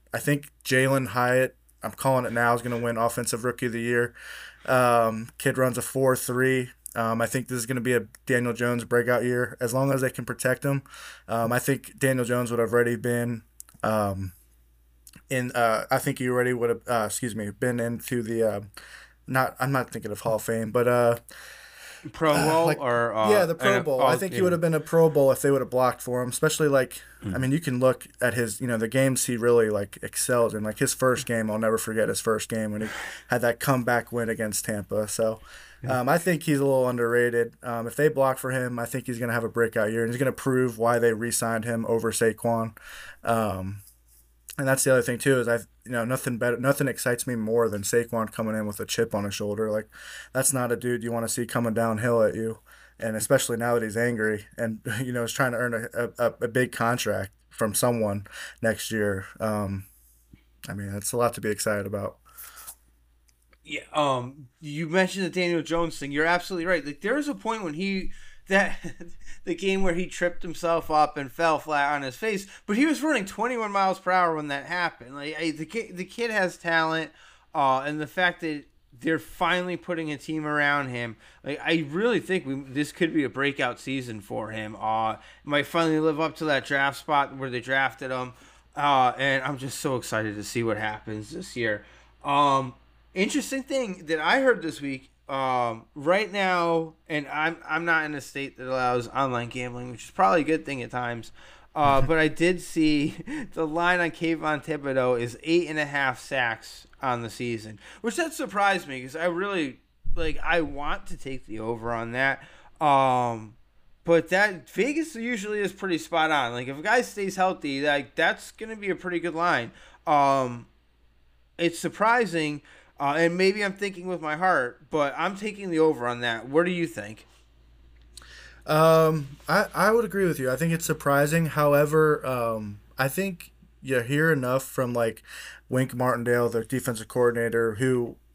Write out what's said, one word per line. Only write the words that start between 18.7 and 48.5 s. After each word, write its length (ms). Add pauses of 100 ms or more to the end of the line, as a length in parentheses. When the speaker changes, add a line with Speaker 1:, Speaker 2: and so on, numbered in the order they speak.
Speaker 1:
not, 340
I'm 120
not 180
thinking 220
of 80
Hall 160
of 80
Fame, 260
but, 180
uh, 300 (920)
Speaker 2:
Pro 220
Speaker 1:
uh, 120
Speaker 2:
Bowl 220
Speaker 1:
like, 120
Speaker 2:
or, 360
uh, 160
Speaker 1:
yeah, 140
the 100
Pro 160
Speaker 2:
N 20
F 40
L 80
Speaker 1:
Bowl. 180
I 120
think 180
he 40
Speaker 2:
team? 60
Speaker 1:
would 80
have 100
been 140
a 40
Pro 300
Bowl 220
if 100
they 80
would 120
have 100
blocked 300
for 200
him, 80
especially, 380
like, 340 (220)
Speaker 2:
Mm. 120
Speaker 1:
I 20
mean, 160
you 80
can 180
look 260 (160)
at 120
his, 260
you 80
know, 100
the 120
games 360
he 120
really, 320
like, 340
excelled 500
in. 80
Like, 180
his 140
first 320
game, 240
I'll 80
never 200
forget 320
his 100
first 300
game 240
when 80
he 80 (400)
had 100
that 220
comeback 500
win 160
against 380
Tampa. 420
So, 320 (420)
Speaker 2:
Yeah. 200
Speaker 1:
um, 80
I 80
think 260
he's 160
a 60
little 240
underrated. 720
Um, 240
if 80
they 140
block 300
for 120
him, 260
I 80
think 200
he's 140
gonna 120
have 140
a 40
breakout 440
year, 100
and 80
he's 80
gonna 140
prove 440
why 220
they 140
re-signed 500
him 240
over 240
Saquon. 640 (480)
Um, 600 (720)
and 100
that's 160
the 80
other 100
thing 160
too, 220
is 80
I, 120 (260)
you 60
know, 120
nothing 340
better, 200
nothing 320
excites 360
me 100
more 340
than 140
Saquon 500
coming 220